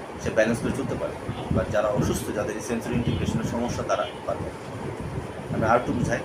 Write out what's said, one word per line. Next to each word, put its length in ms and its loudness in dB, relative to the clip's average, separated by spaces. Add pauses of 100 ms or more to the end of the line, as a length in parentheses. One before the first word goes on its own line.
(240)
সে 60 -2
ব্যালেন্স 280 4
করে 180 0
চলতে 180 -2
পারে, 180 -2 (400)
বা 200 4
যারা 160 4
অসুস্থ, 460 2
যাদের 220 0
এই 60 -6
সেন্সরি 320 -2
ইন্টিগ্রেশনের 500 2
সমস্যা, 440 -2
তারা 180 2 (200)
পারবে 180 -2
না। 1120 -6
আমি 100 2
আর 120 8
একটু 160 2
বুঝাই 320 2